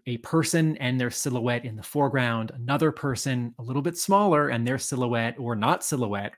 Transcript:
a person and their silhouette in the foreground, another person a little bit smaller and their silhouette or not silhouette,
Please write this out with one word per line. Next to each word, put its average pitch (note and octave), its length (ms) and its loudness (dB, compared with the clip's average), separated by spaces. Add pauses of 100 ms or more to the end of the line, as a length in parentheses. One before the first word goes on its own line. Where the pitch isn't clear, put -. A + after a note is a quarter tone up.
a A#2+ 120 -4
person D#3+ 600 2
and B2+ 220 0
their B2 120 0
silhouette A#2+ 540 -2
in A2 100 -10
the G2+ 80 -12
foreground, B2 680 0
another C#3+ 420 0
person B2 640 -4
a A#2+ 40 -10
little C3 180 -2
bit E3+ 160 -4
smaller F#3+ 520 4
and A#2 160 0
their B2+ 120 0
silhouette A#2+ 600 -2
or A#2+ 200 -4
not C#3 260 2
silhouette, G#2 540 -2